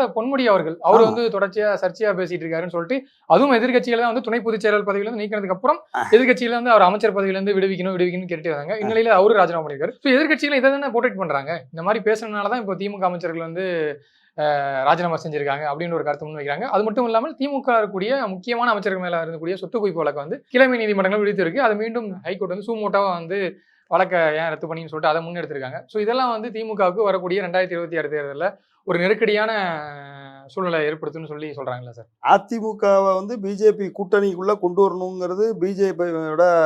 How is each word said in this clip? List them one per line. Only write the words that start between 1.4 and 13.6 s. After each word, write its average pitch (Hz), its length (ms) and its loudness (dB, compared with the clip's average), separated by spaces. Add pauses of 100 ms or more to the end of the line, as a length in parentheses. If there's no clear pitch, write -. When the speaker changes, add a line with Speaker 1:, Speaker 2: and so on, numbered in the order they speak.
Speaker 1:
சர்ச்சையா 185 400 -2
பேசிட்டு 175 300 -4
இருக்காருன்னு 165 300 -4
சொல்லிட்டு, 170 240 -2 (280)
அதுவும் 240 300 6
எதிர்க்கட்சிகளை 240 420 2
தான் 233 140 0
வந்து 240 100 -2
துணை 226 180 -2
பொதுச் 220 200 -4
செயலாளர் 208 260 2
பதவியில 202 220 -2
இருந்து 220 140 -6
நீக்கினதுக்கு 196 340 -4
அப்புறம் 294 240 0 (140)
Speaker 2:
ஆ. - 160 -2
Speaker 1:
எதிர்க்கட்சிகளை 240 420 6
வந்து 240 180 0
அவர் 208 120 8
அமைச்சர் 202 320 4
பதவியில 196 220 0
இருந்து 196 180 0
விடுவிக்கணும், 190 420 0
விடுவிக்கணும்னு 180 340 -2
கேட்டுட்டு 160 240 -4
வந்தாங்க. 151 200 -6
Speaker 2:
ஆ. 220 40 -6
Speaker 1:
இந்நிலையில 220 340 2
அவரு 202 220 6
ராஜினாமா 170 300 2
பண்ணிருக்காரு. 147 280 -6
So, 269 200 0
எதிர்க்கட்சிகளை 285 440 2
இதை 262 140 4
தானே 277 160 -2
போர்ட்ரேட் 233 300 -2
பண்றாங்க. 147 360 -4 (120)
இந்த 165 180 -12
மாதிரி 202 220 -2
பேசுறதுனால 214 440 -2
தான் 247 120 -2
இப்போ 196 140 -6
திமுக 196 300 -6
அமைச்சர்கள் 165 420 -4
வந்து, 175 200 -6 (720)